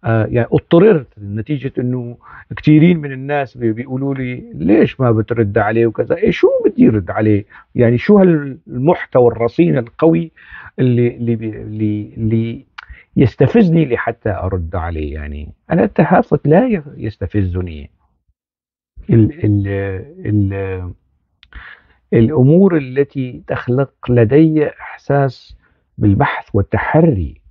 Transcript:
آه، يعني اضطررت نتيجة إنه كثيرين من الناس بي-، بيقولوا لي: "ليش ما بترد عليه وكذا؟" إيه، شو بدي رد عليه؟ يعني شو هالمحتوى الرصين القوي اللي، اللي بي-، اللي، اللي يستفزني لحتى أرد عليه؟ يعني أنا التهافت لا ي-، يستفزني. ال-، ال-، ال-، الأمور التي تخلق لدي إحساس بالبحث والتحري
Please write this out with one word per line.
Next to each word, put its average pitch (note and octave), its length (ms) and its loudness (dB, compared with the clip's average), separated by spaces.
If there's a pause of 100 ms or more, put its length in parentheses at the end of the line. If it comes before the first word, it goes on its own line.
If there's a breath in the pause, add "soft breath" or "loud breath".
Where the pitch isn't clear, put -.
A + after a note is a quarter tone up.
آه، A2+ 200 0
يعني A#2+ 280 -2
اضطررت E3+ 640 2
نتيجة A2+ 600 -8
إنه B2 400 -6 (380 loud breath)
كثيرين D#3+ 420 4
من C#3+ 140 -10
الناس C3+ 440 -6
بي-، A#2 160 -2
بيقولوا C3 420 -6
لي: C3 400 -8
"ليش G#3+ 460 0
ما B2 120 2
بترد A2 460 -2
عليه A2+ 280 0
وكذا؟" - 300 -2
إيه، G#3 140 0
شو F4 180 0 (160)
بدي - 240 2
رد G#2 220 -2
عليه؟ G#2 340 0 (300 loud breath)
يعني A#2+ 240 2
شو G#3 200 4
هالمحتوى C#3+ 1080 0
الرصين D3 500 0
القوي D#3+ 540 0 (460 loud breath)
اللي، A#2+ 380 0
اللي A#2 200 -4
بي-، A2 200 -8
اللي، G#2+ 600 -6
اللي A2+ 500 -4 (500 loud breath)
يستفزني E3 680 2
لحتى A#2 460 -4
أرد F2+ 460 -6
عليه؟ D#2+ 380 -6
يعني D2 380 -12 (180)
أنا F3 140 2
التهافت F3+ 600 0
لا F3+ 200 4
ي-، G3+ 160 -2 (140)
يستفزني. F2+ 960 -6 (1200)
ال-، G#2+ 340 2
ال-، G2+ 240 0 (580)
ال-، G2 680 -4 (1200 loud breath)
الأمور D#3 640 4
التي C3 680 -4
تخلق C3 460 -4 (160)
لدي D3 600 4
إحساس - 880 -6 (420)
بالبحث - 560 0
والتحري G#2+ 840 0 (100)